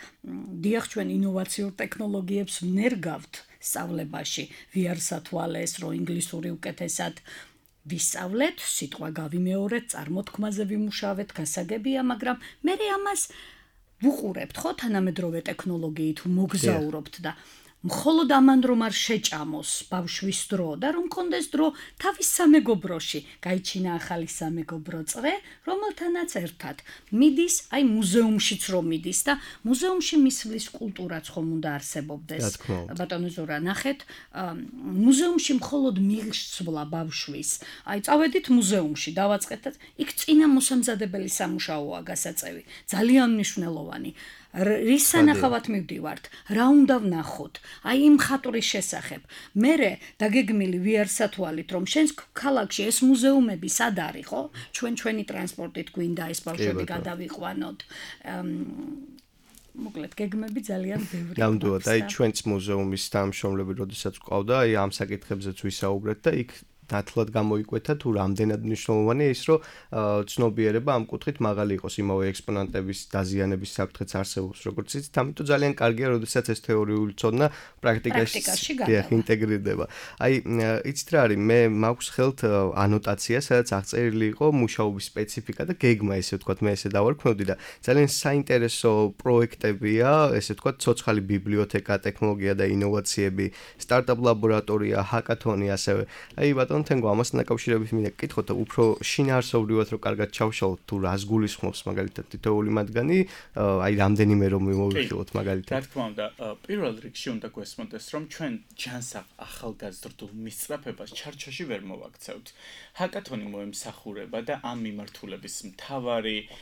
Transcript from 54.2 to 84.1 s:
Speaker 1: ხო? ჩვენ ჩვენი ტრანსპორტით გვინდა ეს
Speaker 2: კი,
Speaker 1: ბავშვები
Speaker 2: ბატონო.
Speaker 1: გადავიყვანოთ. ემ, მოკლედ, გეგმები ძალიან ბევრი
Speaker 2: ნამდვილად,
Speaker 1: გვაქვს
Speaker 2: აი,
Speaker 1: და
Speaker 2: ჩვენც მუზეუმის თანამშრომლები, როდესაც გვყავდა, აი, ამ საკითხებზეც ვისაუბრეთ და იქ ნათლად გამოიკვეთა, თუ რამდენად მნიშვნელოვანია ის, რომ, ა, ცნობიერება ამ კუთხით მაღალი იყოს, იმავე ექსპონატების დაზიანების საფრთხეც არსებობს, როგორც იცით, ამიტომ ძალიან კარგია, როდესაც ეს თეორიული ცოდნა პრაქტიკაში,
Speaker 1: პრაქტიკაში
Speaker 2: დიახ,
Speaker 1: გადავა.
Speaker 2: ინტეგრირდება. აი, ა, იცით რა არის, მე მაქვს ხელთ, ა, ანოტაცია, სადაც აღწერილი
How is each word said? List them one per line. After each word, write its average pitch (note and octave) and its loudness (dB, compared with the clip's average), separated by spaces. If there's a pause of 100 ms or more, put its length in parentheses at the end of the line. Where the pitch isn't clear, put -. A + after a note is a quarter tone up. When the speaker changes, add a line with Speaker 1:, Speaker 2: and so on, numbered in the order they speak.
Speaker 1:
ხო? - -4 (260)
ჩვენ A#3+ -4
ჩვენი A3 -4
ტრანსპორტით F3+ -8
გვინდა E3+ -4
ეს E3 -8
Speaker 2:
კი, - -14
Speaker 1:
ბავშვები G#2 -2
Speaker 2:
ბატონო. F2 -6
Speaker 1:
გადავიყვანოთ. F3+ -8 (440)
ემ, F3+ -8 (1200)
მოკლედ, G#3+ -12
გეგმები G#3+ -6
ძალიან F#3+ -4
ბევრი F3 -8
Speaker 2:
ნამდვილად, A2 2 (140)
Speaker 1:
გვაქვს F#2 -4
Speaker 2:
აი, A2 4
Speaker 1:
და G2+ -6
Speaker 2:
ჩვენც G#2+ 0
მუზეუმის G2 -2
თანამშრომლები, G2 -2
როდესაც G2 -6
გვყავდა, G2+ -2
აი, A#2+ 4
ამ G2 2
საკითხებზეც G2 -6
ვისაუბრეთ G2 -4
და E3 2
იქ B2 -2 (360)
ნათლად G#2+ -2
გამოიკვეთა, G#2+ 0
თუ C#3+ -6
რამდენად G#2+ 0
მნიშვნელოვანია A2 2
ის, B2 -2
რომ, D#3+ 4
ა, - -8 (200)
ცნობიერება A2+ 2
ამ A#2+ 2
კუთხით - -6
მაღალი G#2 0
იყოს, F#2 -4
იმავე F#2+ 2
ექსპონატების G2 -4
დაზიანების G2 -2
საფრთხეც G2 -6
არსებობს, F#2+ -6
როგორც G2+ -8
იცით, C#3+ -8
ამიტომ C#3+ -2
ძალიან C#3+ 4
კარგია, A#2+ 2
როდესაც A#2+ 0
ეს A2 -2
თეორიული G#2+ 2
ცოდნა A#2 2 (300)
პრაქტიკაში, A2+ 0
Speaker 1:
პრაქტიკაში - -2
Speaker 2:
დიახ, G#2+ 2
Speaker 1:
გადავა. A#2+ 2
Speaker 2:
ინტეგრირდება. G#2+ 0 (300)
აი, C3 2 (240)
ა, A2+ 2 (120)
იცით - -6
რა D#3+ 4
არის, G#2+ 4
მე A2+ 6 (140)
მაქვს A2 0
ხელთ, C3 0
ა, A2 2 (220)
ანოტაცია, G2+ 2
სადაც B2 4
აღწერილი A2 0